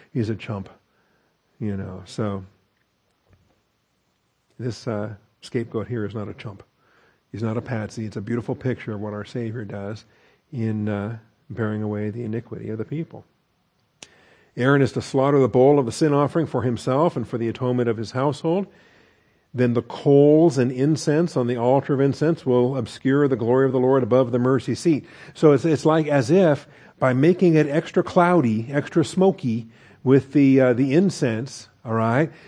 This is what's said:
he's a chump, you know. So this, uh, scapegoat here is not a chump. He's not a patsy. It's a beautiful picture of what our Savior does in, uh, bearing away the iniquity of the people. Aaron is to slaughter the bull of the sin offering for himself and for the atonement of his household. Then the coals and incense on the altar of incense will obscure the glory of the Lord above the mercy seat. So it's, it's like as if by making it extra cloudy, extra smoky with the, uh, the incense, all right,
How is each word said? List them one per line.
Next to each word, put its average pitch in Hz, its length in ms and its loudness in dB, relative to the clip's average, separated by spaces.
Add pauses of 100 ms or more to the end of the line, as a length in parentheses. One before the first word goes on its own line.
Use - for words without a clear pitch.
(120)
he's 113 160 -4
a 113 60 -4
chump, 98 340 -10 (880)
you 101 200 -6
know. 95 260 -12
So 101 400 -8 (2250)
this, 117 280 -10
uh, 107 280 -6 (260)
scapegoat 113 480 -6
here 117 160 -6
is 98 100 -8
not 104 140 -10
a 101 60 -14
chump. 101 280 -18 (720)
He's 107 100 -12
not 110 140 -4
a 117 60 -4
patsy. 110 420 -8
It's 107 120 -10
a 113 40 -8
beautiful 117 340 -6
picture 117 380 -6
of 104 80 -8
what 104 140 -8
our 104 100 -8
Savior 113 400 -8
does 101 400 -12 (480)
in, 110 380 -4
uh, 104 260 -6 (320)
bearing 107 340 -6
away 104 280 -6
the 113 140 -10
iniquity 110 440 -10
of 110 80 -8
the 110 80 -8
people. 143 400 -12 (1300)
Aaron 139 260 4
is 127 100 2
to - 100 -4
slaughter 139 360 0
the 131 80 4
bull 131 320 4
of 127 80 0
the 117 60 -6
sin 156 200 0
offering 143 340 0
for 123 160 -4
himself 131 520 -2
and 120 140 -8
for 123 100 -8
the 113 100 -4
atonement 123 400 -2
of 110 80 -2
his 110 140 -10
household. 160 560 -4 (880)
Then 120 200 0
the 117 80 0
coals 147 760 4
and 127 140 0
incense 151 640 0
on 123 100 0
the 123 100 -2
altar 131 380 0
of 131 60 0
incense 147 440 0
will 123 320 2
obscure 135 520 0
the 131 80 0
glory 123 300 2
of 127 60 -2
the 131 60 0
Lord 131 240 2
above 120 300 2
the 123 80 2
mercy 127 340 0
seat. 151 320 0 (280)
So 156 180 6
it's, 135 120 2
it's 160 200 0
like 156 240 2
as 139 240 2
if 170 340 4 (320)
by 131 140 2
making 170 420 4
it 151 140 4
extra 165 340 -2
cloudy, 151 680 2
extra 147 320 0
smoky 139 640 0 (340)
with 135 300 4
the, 135 280 6
uh, 127 120 4
the 131 200 0
incense, 139 760 -2 (160)
all 113 100 -4
right, 117 380 0 (160)